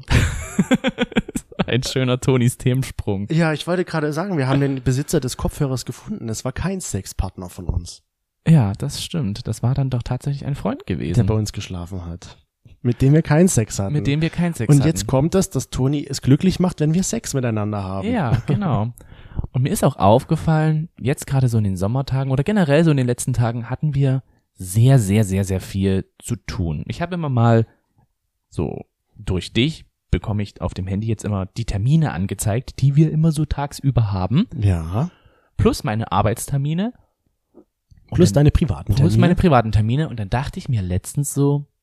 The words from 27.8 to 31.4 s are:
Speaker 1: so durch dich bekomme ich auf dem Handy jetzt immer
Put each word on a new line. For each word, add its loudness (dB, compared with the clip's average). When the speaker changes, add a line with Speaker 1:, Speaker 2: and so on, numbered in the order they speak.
Speaker 1:
so -6
durch -6
dich 0
bekomme -2
ich -12
auf -4
dem -6
Handy -4
jetzt -4
immer -2